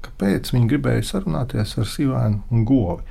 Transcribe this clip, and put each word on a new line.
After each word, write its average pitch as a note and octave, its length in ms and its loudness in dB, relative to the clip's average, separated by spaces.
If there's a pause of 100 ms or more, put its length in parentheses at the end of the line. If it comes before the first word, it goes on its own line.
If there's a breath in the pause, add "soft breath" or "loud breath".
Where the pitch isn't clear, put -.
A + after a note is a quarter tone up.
kāpēc - 500 -2
viņi A#2+ 180 4
gribēja B2+ 340 2
sarunāties D3 760 -2
ar A#2 80 0
Sivēnu A#2+ 560 0 (100)
un A2+ 140 4
govi. A2 460 2